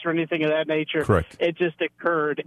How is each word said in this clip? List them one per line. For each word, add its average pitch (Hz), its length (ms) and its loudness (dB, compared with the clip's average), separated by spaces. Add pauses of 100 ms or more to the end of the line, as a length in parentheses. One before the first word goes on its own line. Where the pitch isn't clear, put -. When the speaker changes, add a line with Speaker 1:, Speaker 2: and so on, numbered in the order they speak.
Speaker 1:
or 170 60 -2
anything 165 340 0
of 151 60 2
that 156 180 0
nature. 156 360 0
Speaker 2:
Correct. 92 360 2
Speaker 1:
It 170 160 0
just 175 240 -2
occurred. 151 680 -2